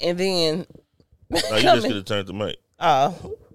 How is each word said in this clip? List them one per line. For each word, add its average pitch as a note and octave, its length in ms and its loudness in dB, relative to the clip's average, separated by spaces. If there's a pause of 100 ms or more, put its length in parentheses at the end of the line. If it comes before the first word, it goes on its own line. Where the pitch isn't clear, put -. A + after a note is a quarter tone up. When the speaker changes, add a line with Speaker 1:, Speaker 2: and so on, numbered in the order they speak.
Speaker 1:
And F3 180 -2
then F3 480 0 (600)
Speaker 2:
No, E4 100 -2
you - 40 -2
Speaker 1:
<laughs> E5 80 -4
coming - 120 2
Speaker 2:
just C4+ 240 6
coulda - 160 -2
turned G2+ 260 -4
the F2 40 -10
mic. G2 240 -6 (220)
Speaker 1:
Oh. D#3+ 580 0 (180)